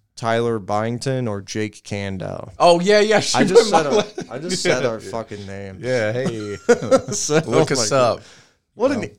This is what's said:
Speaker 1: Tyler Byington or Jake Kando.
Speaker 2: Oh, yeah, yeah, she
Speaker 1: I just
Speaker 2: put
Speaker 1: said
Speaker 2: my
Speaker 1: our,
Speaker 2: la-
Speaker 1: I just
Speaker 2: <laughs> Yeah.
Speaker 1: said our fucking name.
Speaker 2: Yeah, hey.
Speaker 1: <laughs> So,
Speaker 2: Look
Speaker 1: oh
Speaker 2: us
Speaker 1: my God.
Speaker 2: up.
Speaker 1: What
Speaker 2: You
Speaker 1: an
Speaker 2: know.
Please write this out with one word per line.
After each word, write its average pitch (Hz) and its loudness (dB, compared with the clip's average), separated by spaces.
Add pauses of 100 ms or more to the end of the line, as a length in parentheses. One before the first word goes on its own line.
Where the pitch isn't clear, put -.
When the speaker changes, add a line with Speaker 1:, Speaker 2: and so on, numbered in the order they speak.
(160)
Speaker 1:
Tyler 117 0
Byington 113 -2
or 101 -6
Jake 107 -8
Kando. 98 -8
Speaker 2:
Oh, 175 6
yeah, 208 4
yeah, 214 2
she - 0
Speaker 1:
I - 6
just 294 6
Speaker 2:
put - -
Speaker 1:
said 165 4
Speaker 2:
my 143 -2
Speaker 1:
our, 247 0
Speaker 2:
la- - -4
Speaker 1:
I 135 -8
just 175 -6
Speaker 2:
<laughs> - -
Yeah. 160 2
Speaker 1:
said 139 -2
our 113 -2
fucking 101 -10
name. 98 -12
Speaker 2:
Yeah, 117 0
hey. 113 -4
Speaker 1:
<laughs> - -10 (460)
So, 151 -2 (100)
Speaker 2:
Look 151 2
Speaker 1:
oh - 2
Speaker 2:
us 117 0
Speaker 1:
my 139 2
God. 117 4
Speaker 2:
up. - -20 (500)
Speaker 1:
What 247 0
Speaker 2:
You 277 0
Speaker 1:
an 202 -4
Speaker 2:
know. 165 -6 (120)